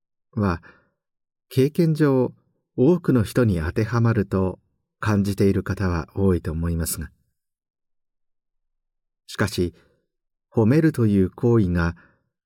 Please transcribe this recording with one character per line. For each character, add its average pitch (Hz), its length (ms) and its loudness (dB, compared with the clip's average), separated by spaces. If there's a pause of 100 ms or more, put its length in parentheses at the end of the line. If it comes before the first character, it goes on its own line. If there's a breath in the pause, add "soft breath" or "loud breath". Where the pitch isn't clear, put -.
(320)
は、 98 320 -4 (880 soft breath)
経 131 220 0
験 160 220 0
上、 135 400 0 (440)
多 160 240 4
く - 100 -2
の 123 120 2
人 - 200 0
に 104 140 2
当 80 160 -6
て 113 100 -2
は 117 160 -2
ま 117 140 2
る 101 120 0
と 95 340 -4 (420)
感 104 240 0
じ 98 100 -4
て 98 140 2
い 98 40 0
る 92 100 -2
方 92 260 -4
は 85 260 -4
多 98 200 2
い 82 60 -4
と 80 120 -6
思 82 160 -4
い 82 80 -4
ま 82 100 -4
す - 140 -8
が、 73 100 -12 (2250)
し - 80 -18
か 104 140 -2
し、 87 260 -4 (760 soft breath)
褒 113 160 2
め 143 160 4
る 156 120 2
と 117 120 0
い 101 120 2
う 92 140 2
行 120 280 2
為 98 120 2
が、 85 260 -2 (480 soft breath)